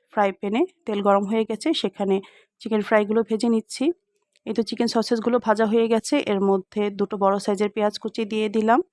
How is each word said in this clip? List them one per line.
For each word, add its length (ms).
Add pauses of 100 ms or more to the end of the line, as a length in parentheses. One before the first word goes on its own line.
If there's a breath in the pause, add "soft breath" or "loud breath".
ফ্রাই 240
প্যানে 280 (220)
তেল 200
গরম 240
হয়ে 180
গেছে, 300
সেখানে 420 (440 loud breath)
চিকেন 220
ফ্রাইগুলো 400
ভেজে 260
নিচ্ছি। 360 (600)
এই 100
তো 80
চিকেন 240
সসেসগুলো 500
ভাজা 280
হয়ে 220
গেছে, 260 (120)
এর 140
মধ্যে 500
দুটো 260
বড় 240
সাইজের 320
পেঁয়াজ 260
কুচি 260
দিয়ে 240
দিলাম। 320 (120)